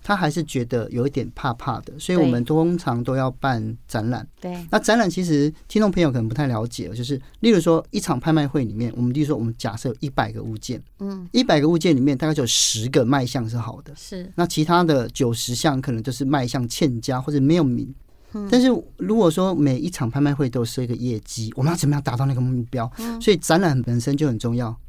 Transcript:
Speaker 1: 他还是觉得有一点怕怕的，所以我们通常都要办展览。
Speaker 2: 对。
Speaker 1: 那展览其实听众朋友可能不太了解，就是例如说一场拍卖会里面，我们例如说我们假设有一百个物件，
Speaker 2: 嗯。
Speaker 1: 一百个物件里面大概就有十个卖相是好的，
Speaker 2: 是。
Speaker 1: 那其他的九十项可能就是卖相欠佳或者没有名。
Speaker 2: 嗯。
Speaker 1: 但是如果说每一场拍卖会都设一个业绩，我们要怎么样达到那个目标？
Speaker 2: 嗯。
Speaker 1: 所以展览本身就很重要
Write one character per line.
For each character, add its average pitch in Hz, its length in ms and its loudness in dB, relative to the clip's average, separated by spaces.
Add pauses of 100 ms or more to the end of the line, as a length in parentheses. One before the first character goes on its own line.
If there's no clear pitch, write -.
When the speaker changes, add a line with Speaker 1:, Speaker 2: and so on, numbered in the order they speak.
Speaker 1:
他 208 140 0
还 175 160 0
是 170 100 -4
觉 139 220 -4
得 117 260 -4
有 120 160 -2
一 143 40 0
点 117 260 -4
怕 127 180 -4
怕 123 280 -6
的， - 180 -16
所 180 160 -2
以 - 20 4
我 160 80 6
们 120 200 2
通 160 320 2
常 120 260 -2
都 131 140 -2
要 131 120 0
办 117 560 -4
展 113 240 -4
览。 120 160 -4 (140)
Speaker 2:
对。 180 320 -10
Speaker 1:
那 214 80 2
展 214 180 2
览 214 120 2
其 185 160 -2
实 151 280 2 (140)
听 214 140 0
众 208 100 4
朋 180 100 0
友 160 80 4
可 127 40 -2
能 113 160 0
不 113 40 -4
太 143 140 -2
了 117 180 -2
解， 117 260 -10
就 117 120 -6
是 135 180 -4 (200)
例 226 80 4
如 208 100 6
说 165 320 2
一 - 80 -4
场 - 180 0
拍 160 140 0
卖 151 160 4
会 139 160 0
里 107 100 -4
面， 113 220 -4
我 120 60 -4
们 123 120 0
例 139 60 0
如 147 80 2
说 147 80 0
我 - 80 -4
们 117 140 -4
假 107 180 -6
设 127 140 -4
有 117 100 -4
一 147 100 -4
百 113 220 -2
个 113 100 -10
物 110 160 -8
件， - 240 -8 (180)
Speaker 2:
嗯。 190 340 -10
Speaker 1:
一 254 100 4
百 175 160 4
个 143 80 4
物 170 100 4
件 170 160 4
里 135 60 4
面 135 180 2
大 160 80 -2
概 156 80 0
就 151 100 0
有 120 40 0
十 - 400 0
个 135 160 4
卖 131 220 2
相 117 240 -4
是 120 80 -4
好 113 240 -8
的， - 160 -18
Speaker 2:
是。 185 380 -14
Speaker 1:
那 175 120 0
其 156 160 0
他 175 220 4
的 139 240 2
九 120 240 0
十 120 200 -4
项 131 280 0
可 131 100 -4
能 113 100 -2
就 127 120 -6
是 143 100 -6
卖 135 240 0
相 123 220 -2
欠 120 320 0
佳 127 180 -2
或 131 140 -6
者 143 80 2
没 143 140 6
有 175 80 4
名。 120 300 -2 (400)
Speaker 2:
嗯。 208 180 -8
Speaker 1:
但 247 100 6
是 254 60 6 (300)
如 190 180 0
果 190 160 6
说 185 240 2
每 139 240 2
一 160 100 -4
场 123 220 -2
拍 139 80 -2
卖 143 160 2
会 139 140 0
都 120 140 0
设 123 200 -4
一 123 40 -4
个 120 60 -4
业 117 280 -4
绩， 110 340 -8
我 127 80 -2
们 156 80 4
要 170 60 0
怎 139 100 2
么 143 80 4
样 143 60 -2
达 127 140 -2
到 127 100 0
那 139 80 0
个 127 80 -2
目 127 280 0
标？ 120 200 -4 (100)
Speaker 2:
嗯。 226 220 -6
Speaker 1:
所 226 120 4
以 170 40 4
展 165 240 2
览 147 220 2
本 120 160 0
身 139 180 0
就 151 100 2
很 117 100 0
重 117 160 -2
要 117 240 -4 (100)